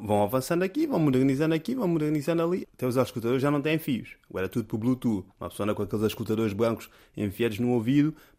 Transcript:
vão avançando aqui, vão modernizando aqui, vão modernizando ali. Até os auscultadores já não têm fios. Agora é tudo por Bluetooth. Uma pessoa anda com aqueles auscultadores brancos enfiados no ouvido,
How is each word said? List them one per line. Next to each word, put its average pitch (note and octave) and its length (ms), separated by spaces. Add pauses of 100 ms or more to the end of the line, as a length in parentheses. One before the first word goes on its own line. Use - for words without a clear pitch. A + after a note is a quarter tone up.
vão G#2 200
avançando C3 400
aqui, C#4+ 220
vão C4+ 120
modernizando C#3 560
aqui, D#3+ 200
vão B3+ 120
modernizando D#3 560
ali. F3 320
Até - 120
os B2+ 120
auscultadores B2 420
já C#3+ 100
não D3 120
têm D#3 160
fios. - 380 (120)
Agora F#2 180
é - 20
tudo A#2 160
por A2+ 140
Bluetooth. A#2 460 (160)
Uma E2+ 80
pessoa - 160
anda G2+ 100
com G#2 80
aqueles G#2+ 200
auscultadores A2 500
brancos A2+ 380 (260)
enfiados G#2 420
no A#2+ 120
ouvido, C3+ 440 (240)